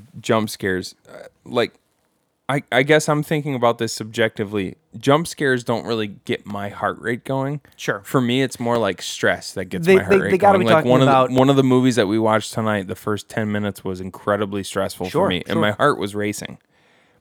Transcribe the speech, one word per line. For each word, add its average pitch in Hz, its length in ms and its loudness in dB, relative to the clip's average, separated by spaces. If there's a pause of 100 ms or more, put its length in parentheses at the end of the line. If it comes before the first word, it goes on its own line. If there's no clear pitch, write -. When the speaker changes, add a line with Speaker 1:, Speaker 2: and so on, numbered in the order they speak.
(220)
Speaker 1:
jump 110 300 0
scares, 92 420 -4 (180)
uh, - 120 -20 (200)
like, 123 300 -2 (760)
I, 135 220 -2
I 127 120 4
guess 151 260 2
I'm 151 140 0
thinking 147 320 -4
about 117 220 2
this 113 140 -4
subjectively. 107 840 -4 (200)
Jump 143 300 2
scares 127 380 -2
don't 110 200 -4
really 110 220 -4
get - 380 -8
my 101 240 -10
heart 104 320 -4
rate 113 240 -4
going. 135 340 -4 (160)
Speaker 2:
Sure. 110 300 -6
Speaker 1:
For 135 160 0
me, 123 200 2
it's 131 160 -2
more 120 200 0
like 98 240 0
stress - 540 -2
that 95 100 -8
gets 95 200 -6
Speaker 2:
They, 190 120 8
Speaker 1:
my 190 60 0
heart - 80 0
Speaker 2:
they, 196 100 6
Speaker 1:
rate - 100 -2
Speaker 2:
they 185 60 4
gotta 196 200 6
Speaker 1:
going. 180 100 2
Speaker 2:
be 113 60 6
Speaker 1:
Like, 165 120 8
Speaker 2:
talking 123 60 4
Speaker 1:
one 127 100 6
of 135 80 6
Speaker 2:
about 131 220 6
Speaker 1:
the, 127 40 0
one 131 140 6
of 139 80 4
the 135 80 6
movies 127 320 4
that 110 100 4
we 107 100 0
watched 110 360 0
tonight, 107 340 -2
the 95 80 -8
first 104 320 -6
ten 107 240 -4
minutes 104 320 -4
was 92 160 -8
incredibly 101 640 -4
stressful 95 460 -6
Speaker 2:
Sure, 160 160 0
Speaker 1:
for - 20 2
me, 90 120 -2
and - 160 -6
Speaker 2:
sure. 110 60 0
Speaker 1:
my 104 100 2
heart 135 280 0
was 101 160 -6
racing. 104 420 -6 (640)